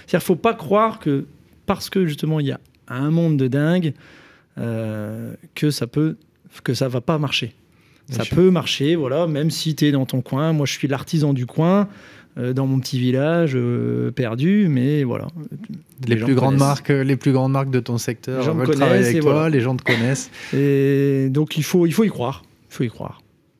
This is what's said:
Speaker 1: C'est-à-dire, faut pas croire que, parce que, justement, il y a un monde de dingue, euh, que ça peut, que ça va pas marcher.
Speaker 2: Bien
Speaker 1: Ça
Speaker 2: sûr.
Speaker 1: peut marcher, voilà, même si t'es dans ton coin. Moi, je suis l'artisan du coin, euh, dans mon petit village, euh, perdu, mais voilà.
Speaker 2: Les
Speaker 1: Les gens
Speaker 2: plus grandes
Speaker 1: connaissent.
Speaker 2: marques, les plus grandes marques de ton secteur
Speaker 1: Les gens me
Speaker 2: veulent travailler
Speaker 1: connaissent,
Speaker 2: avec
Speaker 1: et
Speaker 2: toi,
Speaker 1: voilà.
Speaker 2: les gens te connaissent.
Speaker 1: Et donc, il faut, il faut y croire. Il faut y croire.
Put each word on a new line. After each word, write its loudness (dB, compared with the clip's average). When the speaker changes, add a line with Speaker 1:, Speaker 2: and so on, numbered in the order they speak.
Speaker 1:
C'est-à-dire, -2
faut 2
pas 0
croire 0
que, -2
parce -6
que, 2
justement, -2
il -2
y -2
a -8
un -4
monde 2
de 2
dingue, 0
euh, -8
que 0
ça -4
peut, -2
que -2
ça -2
va -4
pas -2
marcher. -4
Speaker 2:
Bien -6
Speaker 1:
Ça -2
Speaker 2:
sûr. -4
Speaker 1:
peut 6
marcher, 0
voilà, 0
même 0
si -4
t'es 2
dans 2
ton -4
coin. -2
Moi, 2
je -4
suis -4
l'artisan 0
du -2
coin, 2
euh, -4
dans -2
mon 0
petit -4
village, 2
euh, -2
perdu, 0
mais 2
voilà. -4
Speaker 2:
Les 4
Speaker 1:
Les 0
gens -2
Speaker 2:
plus 4
grandes 4
Speaker 1:
connaissent. 4
Speaker 2:
marques, -2
les 2
plus 0
grandes 2
marques 0
de 0
ton -4
secteur -6
Speaker 1:
Les -2
gens 0
me 0
Speaker 2:
veulent 2
travailler 4
Speaker 1:
connaissent, 4
Speaker 2:
avec 2
Speaker 1:
et 2
Speaker 2:
toi, 4
Speaker 1:
voilà. 2
Speaker 2:
les 4
gens 0
te -8
connaissent. 0
Speaker 1:
Et 2
donc, 0
il 0
faut, 2
il 2
faut 4
y 2
croire. -6
Il -20
faut -4
y -2
croire. -14